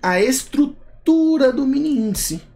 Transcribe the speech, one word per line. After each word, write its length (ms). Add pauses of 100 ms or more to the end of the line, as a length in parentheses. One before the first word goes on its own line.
a 180
estrutura 1300
do 160
mini 320
índice 440 (140)